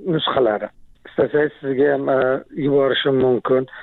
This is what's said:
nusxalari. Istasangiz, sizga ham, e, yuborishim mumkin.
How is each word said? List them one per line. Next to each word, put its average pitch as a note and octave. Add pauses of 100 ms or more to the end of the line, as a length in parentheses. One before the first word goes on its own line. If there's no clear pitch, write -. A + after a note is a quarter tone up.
(140)
nusxalari. B2 (400)
Istasangiz, D3+
sizga C#3
ham, C#3
e, C#3 (480)
yuborishim C#3 (100)
mumkin. C3 (160)